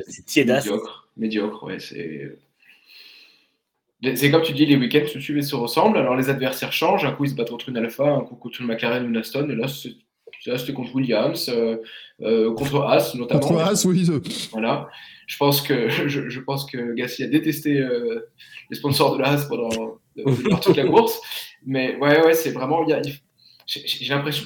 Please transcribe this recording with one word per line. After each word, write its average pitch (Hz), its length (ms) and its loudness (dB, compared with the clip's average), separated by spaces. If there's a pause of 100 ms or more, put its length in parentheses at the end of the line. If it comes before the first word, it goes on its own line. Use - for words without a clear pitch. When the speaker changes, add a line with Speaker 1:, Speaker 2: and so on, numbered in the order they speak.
Speaker 1:
c'est - 200 -18
tiédasse. 131 400 2
Speaker 2:
Médiocre, - 500 -6
médiocre, 107 480 -4
ouais, 95 160 -10
c'est, 78 580 -12 (1800)
c'est 139 160 4
comme 165 120 6
tu 143 100 0
dis, 143 140 4
les 143 100 6
week-ends 135 320 2
se - 100 -10
suivent 147 200 -4
et 143 40 0
se 139 140 -4
ressemblent, 165 420 2
alors 127 160 2
les 135 160 2
adversaires 127 420 -4
changent, 185 320 2
un - 80 0
coup 143 120 -2
ils 139 60 0
se - 40 -4
battent 120 160 -4
contre 120 180 -10
une 123 100 -4
Alpha, 113 260 -2
un 139 160 2
coup 117 160 -10
contre - 240 -12
une 120 80 -6
McLaren 120 360 -2
ou 120 40 -4
une 113 80 -2
Aston, 139 340 -4
et 117 60 -4
là 120 100 -2
c'est, 135 280 -10 (540)
là, 123 100 -2
c'était 139 160 -6
contre 127 200 -8
Williams, 131 540 0
euh, 113 300 0 (420)
euh, 113 340 2
contre 139 280 -2
Haas 127 340 2
notamment. 131 240 2
Speaker 3:
Contre 170 200 4
Haas, 190 280 2
oui, 180 220 4
euh. 143 100 2 (320)
Speaker 2:
Voilà. 120 360 -2 (380)
Je - 120 -12
pense 143 240 4
que, 123 260 0
<laughs> 143 200 0
je, 139 200 -4
je 127 120 -8
pense 139 300 -6
que 120 240 -6
Gasly 127 300 -6
a 113 40 -4
détesté, 147 520 0
euh, 120 500 -2 (400)
les 117 60 -8
sponsors 143 400 2
de 139 60 0
la 135 80 2
Haas 143 180 2
pendant, 117 220 -4 (480)
euh, - 60 -10 (200)
pendant 196 140 2
toute 180 180 4
la 135 80 2
course, 220 360 4 (440)
mais 131 320 -2
ouais, 147 280 6
ouais, 160 100 8
c'est 127 180 0
vraiment, 143 320 0
il 156 60 2
y - 20 2
a, 131 80 2
il, 143 120 -4 (540)
j'ai, - 200 -8
j'ai 127 280 -4
l'impression 143 320 -4